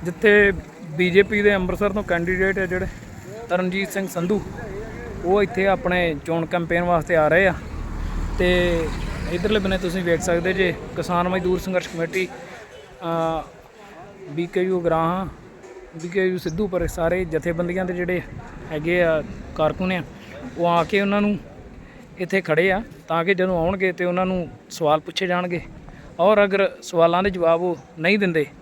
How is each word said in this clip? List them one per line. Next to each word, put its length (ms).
ਜਿੱਥੇ 500
ਬੀਜੇਪੀ 600
ਦੇ 140
ਅੰਮ੍ਰਿਤਸਰ 380
ਤੋਂ 100
ਕੈਂਡੀਡੇਟ 540
ਹੈ 80
ਜਿਹੜੇ 220
ਤਰਨਜੀਤ 420
ਸਿੰਘ 160
ਸੰਧੂ, 340
ਉਹ 180
ਇੱਥੇ 240
ਆਪਣੇ 480
ਚੋਣ 200
ਕੈਂਪੇਨ 380
ਵਾਸਤੇ 320
ਆ 120
ਰਹੇ 200
ਆ। 60
ਤੇ 400
ਇੱਧਰਲੇ 280
ਬੰਨੇ 180
ਤੁਸੀਂ 260
ਵੇਖ 180
ਸਕਦੇ 320
ਜੇ 200
ਕਿਸਾਨ 340
ਮਜ਼ਦੂਰ 300
ਸੰਘਰਸ਼ 300
ਕਮੇਟੀ, 380
ਅ, 440
ਬੀ 180
ਕੇ 140
ਯੂ 200
ਅਗਰਾਹਾਂ, 440
ਬੀ 80
ਕੇ 180
ਯੂ 100
ਸਿੱਧੂਪੁਰ, 500
ਸਾਰੇ 380
ਜਥੇਬੰਦੀਆਂ 600
ਦੇ 80
ਜਿਹੜੇ 280
ਹੈਗੇ 320
ਆ 200
ਕਾਰਕੁਨ 360
ਆ, 120
ਉਹ 100
ਆ 160
ਕੇ 180
ਉਹਨਾਂ 200
ਨੂੰ 180
ਇੱਥੇ 240
ਖੜ੍ਹੇ 300
ਆ 100
ਤਾਂ 180
ਕਿ 80
ਜਦੋਂ 240
ਆਉਣਗੇ 340
ਤੇ 140
ਉਹਨਾਂ 200
ਨੂੰ 220
ਸਵਾਲ 300
ਪੁੱਛੇ 280
ਜਾਣਗੇ 340
ਔਰ 240
ਅਗਰ 280
ਸਵਾਲਾਂ 420
ਦੇ 60
ਜਵਾਬ 320
ਉਹ 160
ਨਹੀਂ 200
ਦਿੰਦੇ 260